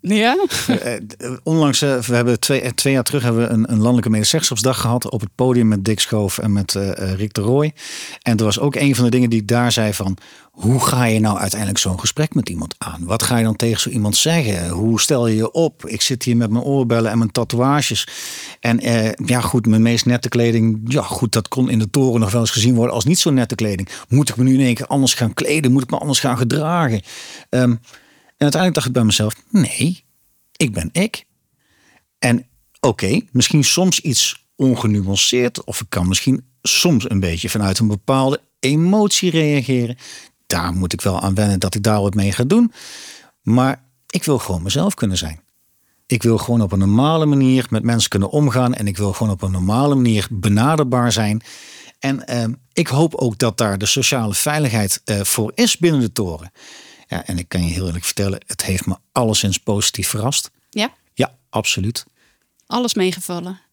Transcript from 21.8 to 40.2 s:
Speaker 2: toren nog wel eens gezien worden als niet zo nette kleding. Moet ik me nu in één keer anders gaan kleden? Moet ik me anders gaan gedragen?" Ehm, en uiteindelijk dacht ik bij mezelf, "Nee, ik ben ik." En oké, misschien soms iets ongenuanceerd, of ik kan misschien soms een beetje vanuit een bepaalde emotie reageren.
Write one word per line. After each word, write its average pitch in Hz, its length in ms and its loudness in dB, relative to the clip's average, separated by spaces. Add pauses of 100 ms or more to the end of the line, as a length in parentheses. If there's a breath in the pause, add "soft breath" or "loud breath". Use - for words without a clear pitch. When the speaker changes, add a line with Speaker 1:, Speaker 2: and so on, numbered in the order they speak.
Speaker 2:
toren 131 300 2
nog 104 120 2
wel 117 100 2
eens 113 100 0
gezien 120 240 2
worden 117 200 2
als 117 100 -2
niet 175 140 2
zo - 100 2
nette 127 260 0
kleding. 98 340 -4 (200 loud breath)
Moet 131 200 2
ik - 60 -8
me 123 80 2
nu 131 100 6
in 135 120 4
één 120 100 2
keer 117 120 -8
anders 135 260 0
gaan 110 200 0
kleden? 147 380 0
Moet 135 120 4
ik 123 80 -8
me 160 60 -2
anders 143 220 -2
gaan 123 180 0
gedragen?" 139 640 0 (480 loud breath)
Ehm, 120 260 2 (640 soft breath)
en 147 100 2
uiteindelijk 170 260 2
dacht 143 140 0
ik 123 140 0
bij - 100 4
mezelf, 107 220 0 (160)
"Nee, - 540 -2 (540)
ik 123 160 0
ben 85 180 -4
ik." - 340 -4 (960 soft breath)
En 120 260 0 (340)
oké, 123 420 0 (100)
misschien 127 320 2
soms 180 360 2
iets - 460 -4 (100)
ongenuanceerd, 117 1080 0
of - 180 -8
ik 113 80 -10
kan 90 180 0
misschien 127 380 0 (160)
soms - 480 2
een 101 100 0
beetje 87 300 -2
vanuit 98 300 0
een 113 80 2
bepaalde 135 540 0 (180)
emotie 180 720 2
reageren. 131 680 0 (500 loud breath)